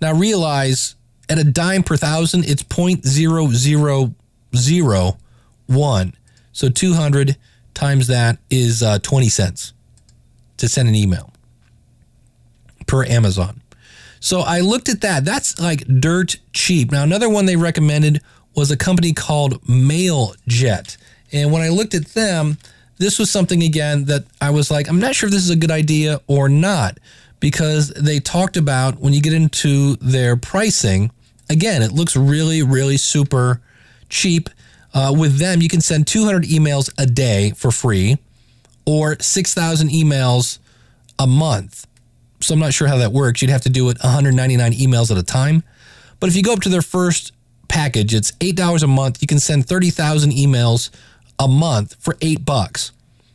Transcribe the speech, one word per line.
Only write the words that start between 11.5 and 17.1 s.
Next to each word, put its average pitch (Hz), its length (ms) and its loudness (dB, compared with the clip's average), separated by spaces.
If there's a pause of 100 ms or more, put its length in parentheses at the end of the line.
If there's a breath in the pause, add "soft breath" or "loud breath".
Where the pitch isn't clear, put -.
per 131 180 0
Amazon. 101 560 0 (580 loud breath)
So 185 200 -2
I 175 200 -2
looked 214 300 0
at 220 120 -4
that. 165 220 -2
That's, 208 360 -4
like, 170 260 -2 (160)
dirt 175 360 0 (140)
cheap. 160 400 0
Now, 143 120 0
another 208 260 2